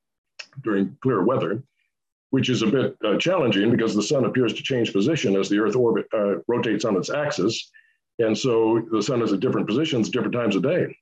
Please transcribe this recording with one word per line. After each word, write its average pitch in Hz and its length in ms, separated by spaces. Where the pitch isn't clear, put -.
during 98 360
clear 131 220
weather, 117 400
which 127 200
is 110 120
a 110 40
bit, 113 380
uh, 101 120
challenging 120 540
because 110 240
the 104 80
sun 135 220
appears 110 300
to - 80
change 117 300
position 107 440
as 98 120
the 101 100
Earth 104 180
orbit, 113 360
uh, 101 240
rotates 117 380
on 104 120
its - 140
axis. 139 600
And 110 160
so 113 540
the 110 120
sun 120 200
is 104 100
at 92 80
different 113 260
positions, 123 420
different 107 260
times 113 220
a 90 40
day. 156 420